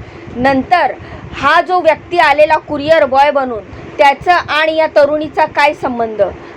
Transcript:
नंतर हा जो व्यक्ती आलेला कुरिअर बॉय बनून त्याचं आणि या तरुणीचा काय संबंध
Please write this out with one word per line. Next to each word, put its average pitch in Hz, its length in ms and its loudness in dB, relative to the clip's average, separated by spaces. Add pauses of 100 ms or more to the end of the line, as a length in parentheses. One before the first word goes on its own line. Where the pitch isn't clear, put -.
(360)
नंतर 269 560 0 (400)
हा 302 280 2
जो 359 200 0
व्यक्ती 320 380 -2
आलेला 302 380 4
कुरिअर 302 480 0
बॉय 269 260 2
बनून 254 340 -4 (340)
त्याचं 285 320 2
आणि 320 460 0
या 320 100 2
तरुणीचा 302 580 0
काय 302 300 0
संबंध 233 480 -4 (340)